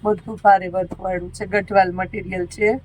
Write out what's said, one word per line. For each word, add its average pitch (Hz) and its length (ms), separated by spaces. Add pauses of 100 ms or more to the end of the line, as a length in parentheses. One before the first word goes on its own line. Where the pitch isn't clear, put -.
બધું 214 340
ભારે 190 320
વર્કવાળું 180 600
છે, - 160
ગઢવાલ 190 440
મટીરિયલ 185 560
છે. 208 220 (160)